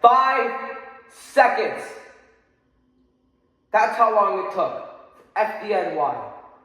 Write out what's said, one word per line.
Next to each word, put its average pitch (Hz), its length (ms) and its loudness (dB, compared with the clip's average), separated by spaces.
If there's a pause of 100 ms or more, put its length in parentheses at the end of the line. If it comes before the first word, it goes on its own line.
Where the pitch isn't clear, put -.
Five 247 760 2 (320)
seconds! 247 720 0 (1900)
That's - 260 0
how 233 180 2
long 196 240 0
it - 140 -8
took - 0 -
for - 360 -6 (460)
F 214 260 -4
D 202 120 -6
N 165 220 -2
Y 143 360 -4 (340)